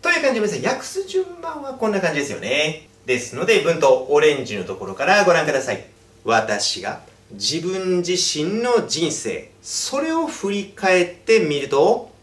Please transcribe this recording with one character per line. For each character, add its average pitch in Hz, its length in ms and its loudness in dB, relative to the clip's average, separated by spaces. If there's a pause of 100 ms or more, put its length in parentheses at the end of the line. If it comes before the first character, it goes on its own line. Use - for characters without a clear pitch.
と 339 80 -2
い 339 100 2
う 302 40 -2
感 262 120 2
じ 226 60 0
で、 208 60 0
皆 - 20 0
さ - 80 -4
ん、 185 80 -6
訳 262 220 -2
す 381 200 -6
順 381 200 -2 (160)
番 311 200 -10
は 269 120 -10
こ 220 140 -2
ん 208 40 0
な 196 80 0
感 160 140 0
じ 147 60 -2
で 143 60 -2
す - 60 -6
よ - 80 -8
ね。 151 480 -2 (160)
で 123 140 0
す - 180 -10
の 156 80 -2
で、 214 160 4
文 165 180 0
頭、 131 300 4
オ 143 100 6
レ 147 220 6
ン 123 60 -6
ジ 107 100 -8
の 95 80 -4
と 95 120 -8
こ 98 100 -10
ろ 95 80 -10
か 135 100 -4
ら 196 200 4
ご 180 100 6
覧 156 100 2
く 151 80 -2
だ 135 80 2
さ 120 140 -4
い。 90 100 -12 (400)
私 110 560 0
が 98 200 -8 (320)
自 147 280 -4
分 185 380 -2
自 175 140 -2
身 180 500 -2
の 240 260 2
人 156 240 -2
生、 - 380 -8 (120)
そ - 380 -4
れ 320 120 -2
を 330 140 0
振 - 260 -4
り 202 120 -4 (100)
返 185 300 4
っ 175 100 -10
て 220 260 4
み 147 200 0
る 135 80 -6
と 170 420 2 (120)